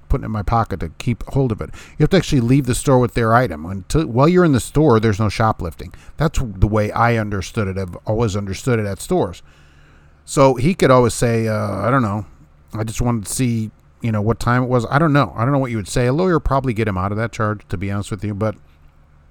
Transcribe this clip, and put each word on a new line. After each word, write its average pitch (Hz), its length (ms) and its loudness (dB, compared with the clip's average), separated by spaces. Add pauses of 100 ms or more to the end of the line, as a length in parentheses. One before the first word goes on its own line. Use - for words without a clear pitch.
(120)
putting 120 140 0
it - 20 -8
in 107 60 -6
my 107 100 -4
pocket 110 380 -2
to 80 180 -8
keep - 300 -4
hold 135 220 0
of 87 120 -4
it." 73 80 -10 (260)
You - 60 -2
have 151 80 4
to 190 80 4
actually 147 240 2
leave 131 240 2
the 123 80 0
store 131 240 2
with 123 160 0
their 113 200 2
item. 90 300 0
Until, 98 420 -2
while 127 220 2
you're 180 160 6
in 156 80 4
the 127 80 4
store, 135 400 4
there's 104 180 2
no 107 120 0
shoplifting. 92 640 -4 (240)
That's 160 200 -2
the 104 280 2
way 104 260 2
I 117 240 2
understood 104 520 -4
it. 95 100 -6
I've 92 180 -8 (100)
always 107 300 0
understood 101 420 -2
it 107 60 -4
at 98 160 -6
stores. 123 420 -2 (840)
So 135 300 4
he 139 180 2
could - 160 4
always 123 240 6
say, 117 340 0
uh, 107 240 -2
"I 98 180 -2
don't 131 120 2
know. 104 240 -4 (480)
I 110 100 -4
just 110 160 -6
wanted 117 240 -2
to - 80 -10
see, 117 380 -2 (320)
you 117 100 -2
know, 107 80 0
what 113 180 0
time 123 260 0
it 123 40 -4
was." 123 220 2
I 135 80 2
don't 156 160 4
know. 139 200 2
I 113 100 -2
don't 139 80 0
know 143 60 2
what 131 120 -2
you 113 80 -4
would 98 100 -6
say. 123 180 0
A 123 60 0
lawyer 180 220 0
would 147 100 0
probably 135 300 0
get 107 140 -2
him 95 100 -2
out 98 140 -2
of 101 60 -4
that 113 140 -4
charge, 107 360 -4
to 98 100 -6
be 98 120 -6
honest 101 200 -6
with 107 140 -8
you. 104 100 -4
But 104 220 -4 (760)